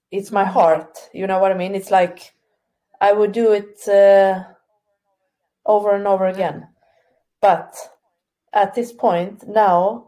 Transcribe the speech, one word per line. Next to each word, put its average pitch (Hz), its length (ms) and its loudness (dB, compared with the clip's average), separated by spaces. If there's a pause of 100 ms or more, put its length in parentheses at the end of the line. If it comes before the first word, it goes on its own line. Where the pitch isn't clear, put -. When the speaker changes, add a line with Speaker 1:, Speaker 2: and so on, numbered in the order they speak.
(120)
Speaker 1:
it's 196 200 -10
my 202 120 0
Speaker 2:
Mm-hmm. 190 100 -4
Speaker 1:
heart. - 600 0
You 190 140 -8
know 190 120 -2
what 190 120 2
I 185 60 0
mean? 185 180 -6
It's 190 160 -8
like 180 420 -2 (680)
I 202 120 2
would 208 180 0
do 220 200 0
it, 208 360 -6
uh, 196 560 4 (1200)
over 208 300 0
and 202 120 -6
over 190 200 0
Speaker 2:
Yeah. 185 80 -4
Speaker 1:
again. 165 320 -6 (760)
But 185 340 0 (800)
at 196 220 0
this 240 160 -6
point 190 560 -4
now, 202 600 0